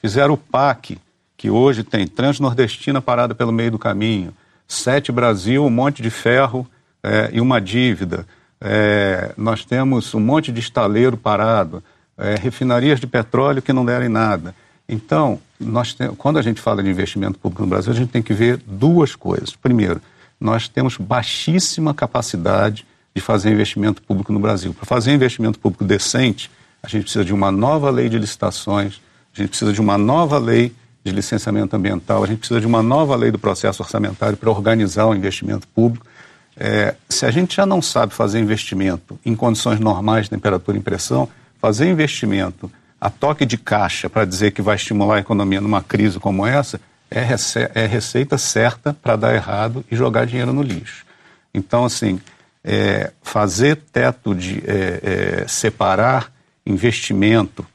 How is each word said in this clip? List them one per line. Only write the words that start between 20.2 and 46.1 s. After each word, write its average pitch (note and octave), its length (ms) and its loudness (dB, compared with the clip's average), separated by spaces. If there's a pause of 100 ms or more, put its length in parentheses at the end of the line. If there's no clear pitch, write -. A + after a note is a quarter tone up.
nós A2+ 280 -2
temos B2+ 300 -2
baixíssima D3+ 960 -2
capacidade G#2 880 -2 (320)
de F#2+ 60 -4
fazer G#2+ 300 2
investimento G#2 500 0
público G2+ 320 -4
no G2 60 0
Brasil. G2+ 340 -2
Pra - 120 -16
fazer B2 280 2
investimento A#2 460 2
público - 260 -2
decente, A2+ 640 0 (320)
a - 60 -18
gente G#2 160 -4
precisa G#2 200 -2
de F2+ 100 -2
uma G2 180 2
nova C#3 400 2
lei B2 180 2
de A2+ 80 0
licitações, G2+ 840 -4 (360)
a - 40 -14
gente G2+ 100 -2
precisa G#2+ 220 -2
de G2+ 80 -2
uma G2+ 200 2
nova C#3+ 400 2
lei A#2 340 2 (300)
de F#2+ 80 -4
licenciamento G#2 640 -2
ambiental, G2+ 480 0
a G2 40 0
gente A2+ 120 -2
precisa A#2 200 -2
de A2 60 -2
uma A#2 160 2
nova C#3 340 2
lei A#2 140 2
do G#2+ 80 -2
processo G#2 460 -2
orçamentário G#2 520 -2
pra A2+ 140 -2
organizar G#2 560 2
o A2 100 4
investimento G2 520 -4
público. A#2 380 0 (540)
É, G#2+ 360 0 (120)
se - 160 -2
a B2 60 2
gente F3 260 0
já G3 120 2
não F#3 160 0
sabe A#2+ 320 0
fazer G#2+ 240 0
investimento G2 840 -2
em A#2 120 -2
condições A2 440 0
normais G#2+ 460 0
de - 60 -10
temperatura G2+ 440 -2
e F#2+ 60 -4
pressão, B2 480 -2 (320)
fazer A#2 260 2
investimento G2+ 840 -2 (280)
a G#2 120 -2
toque D3 340 0
de A2+ 120 -2
caixa G2 520 -2
pra A2 160 2
dizer F#2+ 260 0
que - 100 -6
vai G2+ 140 2
estimular G#2 420 2
a - 20 4
economia G2 420 0
numa G#2 220 0
crise G2+ 360 0